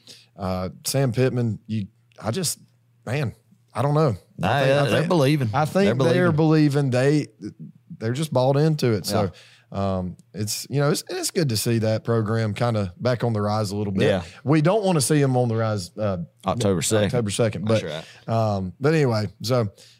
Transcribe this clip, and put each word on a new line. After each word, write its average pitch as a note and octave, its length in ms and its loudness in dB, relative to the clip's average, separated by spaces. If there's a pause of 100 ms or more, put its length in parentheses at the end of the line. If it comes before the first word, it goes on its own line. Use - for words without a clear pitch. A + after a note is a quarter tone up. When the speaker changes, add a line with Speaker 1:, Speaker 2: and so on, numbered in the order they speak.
(380)
Speaker 1:
Uh, F#2 320 -4 (160)
Sam C3+ 260 0
Pittman, B2 540 0
you, G#2+ 220 -6 (360)
I G2+ 60 -4
just, E3 300 -4 (440)
man, B2+ 300 -4 (400)
I A2 80 -6
don't C#3+ 140 0
know. D#3 140 4
I G2 60 0 (220)
Speaker 2:
Nah, A#2 220 0
Speaker 1:
think, C3 80 2
Speaker 2:
yeah, C#3+ 160 4
Speaker 1:
I - 60 -
Speaker 2:
they're A#2 100 2
Speaker 1:
think, D#3+ 100 0
Speaker 2:
believing. C#3+ 460 2
Speaker 1:
I D3+ 100 2
think F#3 340 2
Speaker 2:
They're C3+ 140 4
Speaker 1:
they're F3 180 4
Speaker 2:
believing. D3+ 600 4
Speaker 1:
believing. - 0 -
They, C3+ 360 2 (720)
they're A2+ 140 -2
just D3+ 200 -4
bought C3 240 2
into D3 340 2
it. G2 140 -2
So, G2 260 -2 (400)
Speaker 2:
Yeah. G2 260 -2
Speaker 1:
um, F2+ 200 -6 (160)
it's, G#2 360 -6
you C#3 120 -2
know, C#3+ 100 2
it's, - 180 -2
it's F4 220 -6
good D#3 180 0
to A2 80 -2
see A#2 220 0
that A2 240 0
program A2+ 500 -2
kinda G#2+ 460 -2
back B2 240 -2
on A#2+ 80 0
the G#2 100 -2
rise G#2 300 -2
a G2+ 60 -6
little G2+ 160 -4
bit. G2 140 2
Speaker 2:
Yeah. F#2+ 160 0 (200)
Speaker 1:
We D#3 180 2
don't G3 220 2
wanna F#3 160 2
see D3 240 2
'em C3 140 2
on B2 100 2
the A2+ 80 -2
rise, G#2+ 420 -2
uh, G2+ 200 -2 (280)
Speaker 2:
October G2 360 0
second. G#2 240 2
Speaker 1:
October A2+ 240 -2
second. G2+ 380 -2
Speaker 2:
That's A2 140 2
Speaker 1:
But, D#2+ 220 -8 (240)
Speaker 2:
right. A2+ 80 -2 (220)
Speaker 1:
um, F#2 220 -6
but D3 140 2
anyway, A#2 340 2 (140)
so, A#2 280 0 (300)